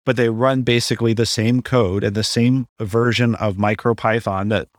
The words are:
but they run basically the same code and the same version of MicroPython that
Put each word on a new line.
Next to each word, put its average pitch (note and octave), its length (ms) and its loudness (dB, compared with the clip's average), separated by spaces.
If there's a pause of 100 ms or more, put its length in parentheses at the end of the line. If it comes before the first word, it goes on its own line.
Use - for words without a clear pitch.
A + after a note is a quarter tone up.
but B2+ 120 0
they A#2+ 100 2
run B2+ 360 0
basically A#2 500 0
the A2+ 120 0
same A#2 360 0
code G2+ 420 0
and G#2+ 100 -2
the G#2+ 100 -2
same A#2+ 440 0 (100)
version A#2 580 0
of G#2 200 -2
MicroPython G#2+ 920 -2
that G#2 180 -2 (120)